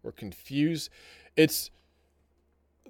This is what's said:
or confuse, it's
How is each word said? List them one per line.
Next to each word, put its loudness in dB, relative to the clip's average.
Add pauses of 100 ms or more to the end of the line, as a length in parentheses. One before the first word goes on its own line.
or -12
confuse, -4 (460)
it's 2 (1200)